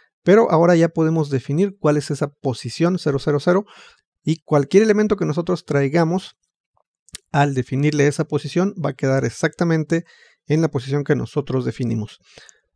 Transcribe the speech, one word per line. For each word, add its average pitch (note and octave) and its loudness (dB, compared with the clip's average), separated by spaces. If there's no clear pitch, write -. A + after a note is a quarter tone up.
pero G#3+ 6
ahora F3 4
ya E3 4
podemos D#3+ 0
definir D3+ -2
cuál D3+ 2
es C#3+ -4
esa D3 -4
posición C#3+ -4
cero C#3 -2
cero D3 -2
cero F#3 0
y D#3+ -2
cualquier D3+ 2
elemento G#3+ 2
que G3 -6
nosotros E3 -4
traigamos D#3+ -2
al C#3+ 2
definirle C#3+ 0
esa D3 0
posición E3+ -2
va D3+ -4
a C3+ -12
quedar C3+ 0
exactamente D#3+ -2
en D#3 0
la E3 2
posición C#3 -4
que C#3+ 0
nosotros B2+ -4
definimos. A#2 -6